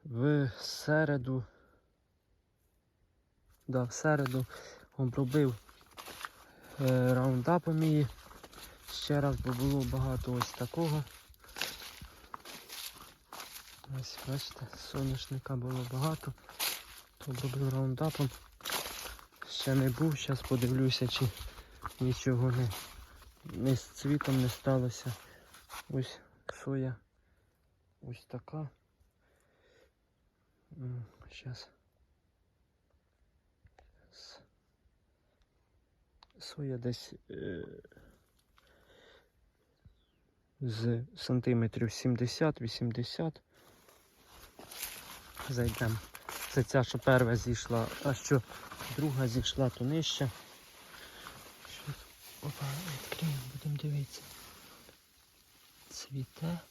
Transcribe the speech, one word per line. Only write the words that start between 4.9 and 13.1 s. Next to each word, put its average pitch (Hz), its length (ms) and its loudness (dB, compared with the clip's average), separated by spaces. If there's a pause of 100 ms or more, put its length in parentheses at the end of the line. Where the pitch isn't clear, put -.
обробив, 131 580 4 (1300)
е, 127 320 6
раундапом 135 720 4
її. 151 240 6 (840)
Ще 147 300 2
раз, 139 140 4
бо 127 180 0
було 135 380 4
багато 131 420 2
ось 120 180 0
такого. 151 520 0 (3000)